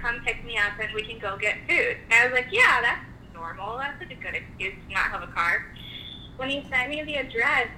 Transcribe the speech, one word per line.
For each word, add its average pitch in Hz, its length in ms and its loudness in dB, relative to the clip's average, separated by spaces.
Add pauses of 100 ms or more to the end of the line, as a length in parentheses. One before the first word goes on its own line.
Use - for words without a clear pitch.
come 247 240 -2
pick 240 200 -2
me 233 120 -4
up 208 240 2
and 214 120 -4
we 214 80 -2
can 226 180 -8
go 196 180 -4
get 208 200 0 (100)
food?" 330 300 4 (140)
And - 20 4
I 240 120 10
was 254 80 2
like, 247 180 2
"Yeah, 381 300 8
that's 240 240 0 (280)
normal. 170 440 -6
That's, 285 220 -4
like, 349 120 -10
a 254 100 -12
good 170 140 -6
excuse 180 380 -6 (140)
to - 60 -10
not 185 180 2
have 196 120 -4
a 170 80 -10
car." 175 340 2 (720)
When 269 120 -2
he 277 200 -2
sent 254 200 2
me 302 140 -4
the 302 120 -4
address, 262 520 2 (100)